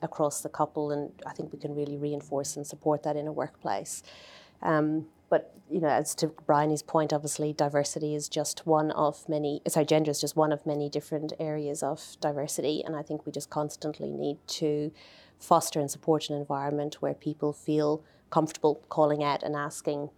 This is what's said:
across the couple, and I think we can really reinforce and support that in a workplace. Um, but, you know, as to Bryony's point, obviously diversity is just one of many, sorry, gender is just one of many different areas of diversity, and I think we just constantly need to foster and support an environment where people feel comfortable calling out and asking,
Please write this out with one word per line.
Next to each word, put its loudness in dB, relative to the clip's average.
across -2
the -6
couple, -2
and -4
I -10
think -10
we -12
can -6
really -4
reinforce -4
and -8
support 0
that -2
in -4
a -6
workplace. -6
Um, 2
but, 4
you 0
know, 4
as 2
to 0
Bryony's 4
point, 2
obviously 0
diversity 0
is -4
just -4
one 6
of 0
many, 0
sorry, 4
gender 4
is -2
just -4
one 6
of -2
many -2
different -4
areas -4
of -6
diversity, -2
and -6
I -6
think -8
we -10
just -8
constantly -4
need -4
to 0
foster 4
and 0
support 0
an -4
environment -4
where 0
people -4
feel 0
comfortable 2
calling 4
out 0
and -2
asking, -4